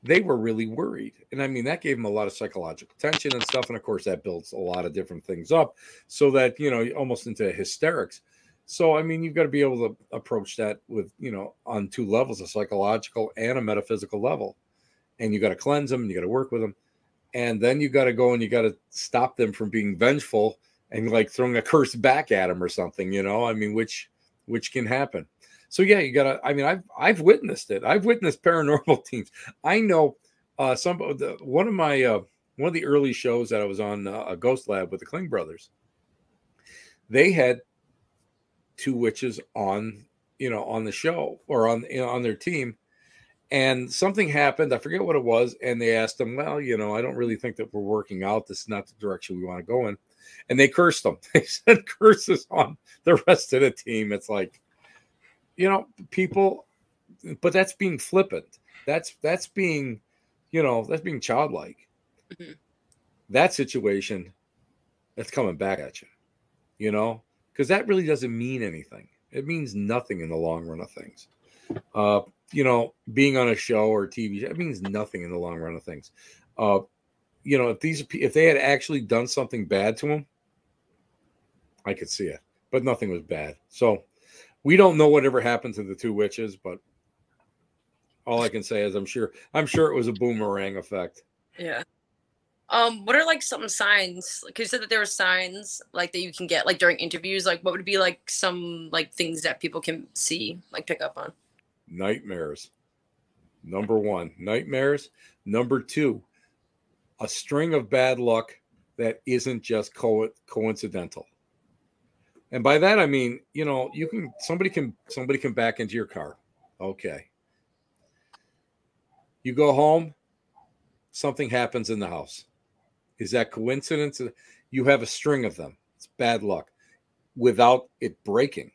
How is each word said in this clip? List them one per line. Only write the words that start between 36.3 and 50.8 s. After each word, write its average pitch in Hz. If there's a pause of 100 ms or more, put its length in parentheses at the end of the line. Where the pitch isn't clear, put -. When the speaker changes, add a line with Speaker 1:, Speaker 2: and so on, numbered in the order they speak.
Speaker 1:
they 151
had 127 (1160)
two -
witches 120 (140)
on, 104 (340)
you 131
know, 113
on 110
the 104
show 160
or 113
on, 117
you 127
know, 127
on 123
their 110
team. 135 (760)
And 131
something 190
happened. 147
I 120
forget 170
what 170
it 131
was. 120
And 120
they 113
asked 110
them, 120
"Well, 147
you 123
know, 107
I 113
don't 131
really 120
think 117
that 110
we're 107
working 101
out. 104
This 98
is -
not 101
the -
direction 95
we 90
wanna 90
go 117
in." 104 (500)
And 127
they 139
cursed 170